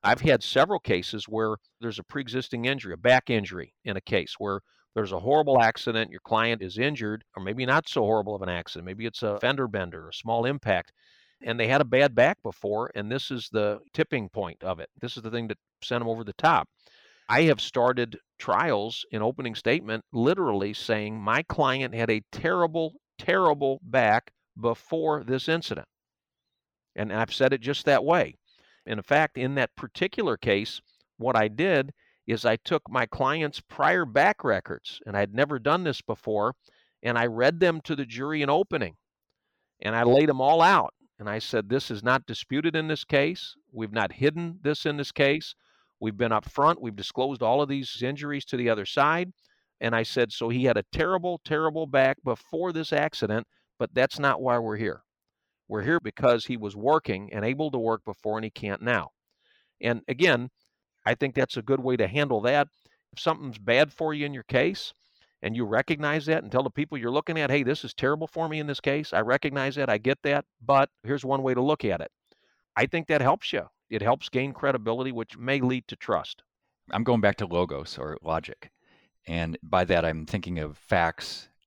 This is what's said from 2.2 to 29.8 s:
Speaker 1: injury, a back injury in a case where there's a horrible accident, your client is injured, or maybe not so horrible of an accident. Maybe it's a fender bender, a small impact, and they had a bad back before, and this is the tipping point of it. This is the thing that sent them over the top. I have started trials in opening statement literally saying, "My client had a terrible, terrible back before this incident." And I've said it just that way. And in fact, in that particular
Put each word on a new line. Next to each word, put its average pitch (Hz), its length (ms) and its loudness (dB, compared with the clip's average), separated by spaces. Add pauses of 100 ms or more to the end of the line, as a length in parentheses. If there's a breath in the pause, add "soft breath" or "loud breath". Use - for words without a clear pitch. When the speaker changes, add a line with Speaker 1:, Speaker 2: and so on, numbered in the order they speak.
Speaker 1:
injury, 127 280 -4
a 82 40 -10
back 117 320 4
injury 95 460 -4 (100)
in 101 100 -6
a 95 60 -6
case - 360 -2
where 101 240 -4 (340)
there's 104 160 -2
a 92 80 -4
horrible 135 420 4
accident, 113 500 0
your - 80 -16
client 113 420 0
is 95 160 -8
injured, 117 460 -4 (120)
or 98 80 -10
maybe 113 220 -6
not 143 240 0
so 127 120 0
horrible 104 340 2
of 95 80 -8
an 90 60 -4
accident. 87 360 -6
Maybe 101 220 -8
it's - 160 -8
a 104 160 -2
fender 131 280 0
bender, 87 400 -6
a 82 60 -16
small 117 320 -2
impact, 117 460 0 (500 soft breath)
and 120 180 -2
they 113 80 2
had 135 140 4
a 139 40 0
bad 131 280 4
back 123 300 4
before, 104 500 -4
and 104 180 -8
this 131 200 -6
is 123 200 -8
the 104 280 0 (120)
tipping 127 380 -2
point 87 340 -8
of 90 160 -4
it. - 120 -14 (100)
This 120 160 -8
is 113 60 -12
the 110 80 -10
thing 117 160 -4
that 104 100 -8 (240)
sent 120 200 -4
them 117 80 -2
over 113 140 -4
the 101 100 -10
top. 156 360 2 (580 soft breath)
I 127 160 4
have 151 160 4
started 123 600 0 (180)
trials 113 720 0
in 107 120 -2
opening 117 320 -4
statement 110 560 -2
literally 117 640 0
saying, 107 440 -4
"My 110 220 0
client 131 540 0
had 117 160 2
a 107 100 0 (100)
terrible, 165 640 -2 (240)
terrible 147 640 2
back 117 500 2 (280)
before 151 640 -2
this 127 260 -2
incident." 160 380 -4 (1080)
And 107 160 -4
I've 110 220 -2
said 131 180 4
it 131 100 0
just 131 240 -4
that 135 200 4
way. 147 320 0 (480 soft breath)
And 107 140 -6
in 95 40 -8
fact, 147 360 2
in 131 160 -2
that 131 200 0
particular 165 640 -2